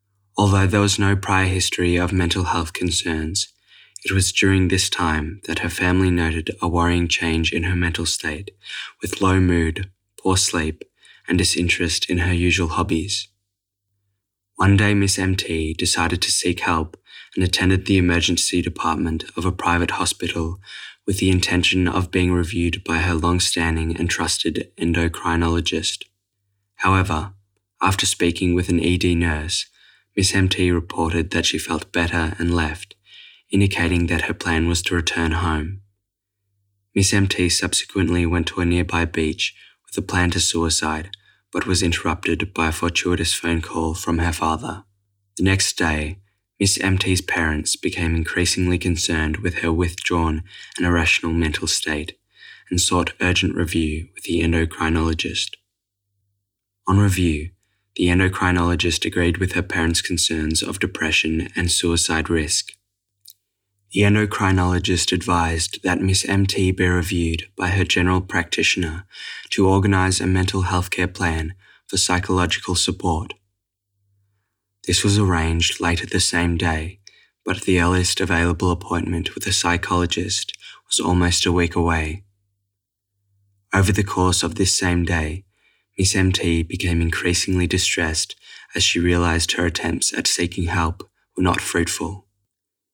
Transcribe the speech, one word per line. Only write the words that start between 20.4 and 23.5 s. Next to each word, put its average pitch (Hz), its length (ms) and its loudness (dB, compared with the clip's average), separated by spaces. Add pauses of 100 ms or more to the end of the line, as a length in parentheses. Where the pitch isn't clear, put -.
with 95 100 0
the 92 140 2
intention 92 580 2
of 87 220 -2
being 90 200 2
reviewed 87 540 0
by 82 140 -2
her 87 160 0
long-standing 82 840 0